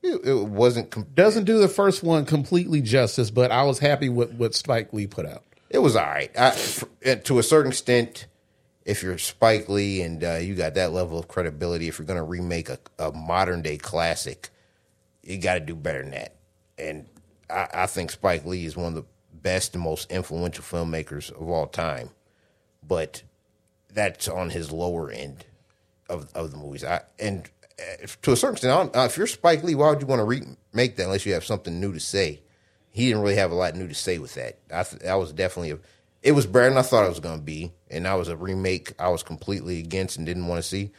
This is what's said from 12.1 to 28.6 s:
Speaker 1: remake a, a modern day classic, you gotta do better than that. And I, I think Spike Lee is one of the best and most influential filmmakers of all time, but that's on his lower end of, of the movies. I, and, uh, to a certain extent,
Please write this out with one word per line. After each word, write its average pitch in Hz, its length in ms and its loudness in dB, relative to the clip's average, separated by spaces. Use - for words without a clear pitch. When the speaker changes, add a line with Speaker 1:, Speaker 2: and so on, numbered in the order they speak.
Speaker 1:
remake 85 460 -4
a, 64 80 -10
a 78 140 -4
modern 85 500 0
day 78 140 -4
classic, - 720 -4
you 92 160 -10
gotta 92 220 0
do 80 140 -8
better 76 280 -6
than 69 100 -12
that. 60 220 -12
And - 280 -10
I, 87 240 -2
I 90 120 0
think 90 240 -6
Spike 85 360 0
Lee 90 180 -6
is 80 140 -10
one 90 80 -4
of 82 80 -6
the 78 100 -8
best 92 400 -2
and 87 100 -4
most 80 260 -6
influential 87 540 -6
filmmakers 80 640 -6
of 80 200 -12
all 80 160 -2
time, 69 420 -6
but 87 400 -4
that's 101 340 -2
on 90 240 -4
his 80 220 -8
lower 82 380 -4
end 67 340 -14
of, 80 260 -10
of 80 160 -8
the 69 60 -16
movies. 71 260 -14
I, 85 200 -2
and, 98 300 -6
uh, 92 280 -14
to 139 100 4
a 120 40 6
certain 254 180 0
extent, 127 180 0